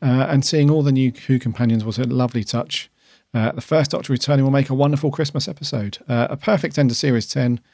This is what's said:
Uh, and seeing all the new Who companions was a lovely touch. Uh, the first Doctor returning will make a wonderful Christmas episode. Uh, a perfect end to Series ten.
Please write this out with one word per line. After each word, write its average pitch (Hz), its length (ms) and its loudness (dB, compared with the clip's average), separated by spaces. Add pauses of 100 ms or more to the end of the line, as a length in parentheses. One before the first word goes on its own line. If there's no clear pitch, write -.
Uh, 131 280 2
and 139 160 2
seeing 147 240 2
all 156 140 4
the 139 80 2
new 131 200 2 (140)
Who 131 140 2
companions 113 440 0
was 107 140 -6
a 123 60 -2
lovely 123 400 -2
touch. - 460 -8 (440)
Uh, 113 180 0
the 120 100 -10
first 151 300 0
Doctor - 220 -4
returning 135 320 2
will 135 60 2
make 139 180 2
a 135 60 -2
wonderful 143 340 2
Christmas 135 380 -4
episode. 127 500 -8 (100)
Uh, 120 220 0
a - 80 -8
perfect 175 400 -2
end 143 120 4
to 117 60 -2
Series 123 320 0
ten. 123 320 -2 (140)